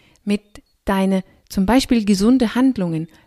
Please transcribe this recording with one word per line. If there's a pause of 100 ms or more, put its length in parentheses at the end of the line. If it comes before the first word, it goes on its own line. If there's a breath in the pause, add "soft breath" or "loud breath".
(240 soft breath)
mit (220)
deine, (260 soft breath)
zum
Beispiel
gesunde
Handlungen, (180 soft breath)